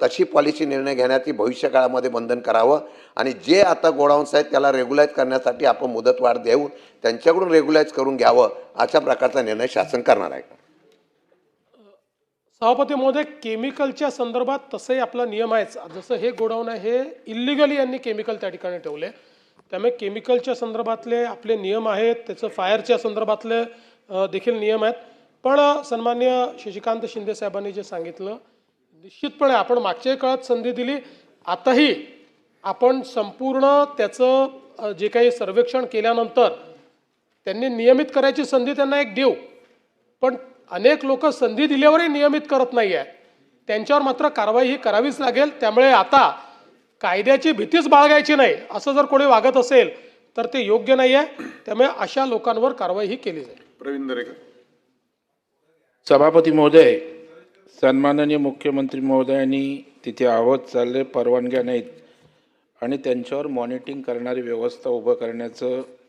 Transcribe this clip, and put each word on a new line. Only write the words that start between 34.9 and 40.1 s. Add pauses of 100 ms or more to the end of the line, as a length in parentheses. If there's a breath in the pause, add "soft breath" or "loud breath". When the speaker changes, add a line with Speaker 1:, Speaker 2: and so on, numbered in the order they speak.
Speaker 2:
जे
काही
सर्वेक्षण
केल्यानंतर (960)
त्यांनी
नियमित
करायची
संधी
त्यांना
एक
देऊ, (880)